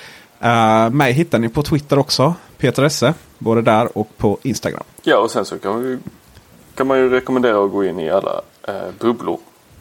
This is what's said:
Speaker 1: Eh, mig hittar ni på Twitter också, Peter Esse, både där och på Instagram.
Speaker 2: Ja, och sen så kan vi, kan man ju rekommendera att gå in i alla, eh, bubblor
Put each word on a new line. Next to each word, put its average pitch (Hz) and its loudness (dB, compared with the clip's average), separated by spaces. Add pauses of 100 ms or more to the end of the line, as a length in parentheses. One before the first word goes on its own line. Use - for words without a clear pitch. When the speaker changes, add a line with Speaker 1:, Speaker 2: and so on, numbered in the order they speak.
(420)
Speaker 1:
Eh, 113 4
mig 135 2
hittar 147 0
ni 117 0
på 147 -2
Twitter 143 0
också, 135 0 (240)
Peter 127 0
Esse, 151 0 (240)
både 113 0
där 113 2
och - -6
på 104 0
Instagram. 104 -6 (200)
Speaker 2:
Ja, 147 2
och 110 2
sen 104 -2
så 87 -10
kan 107 -4
vi, 127 -6 (760)
kan 135 -2
man 135 2
ju 127 4
rekommendera 123 2
att 95 0
gå 98 0
in 90 -4
i 80 -4
alla, - -2 (260)
eh, 101 -6 (260)
bubblor 110 -4 (420)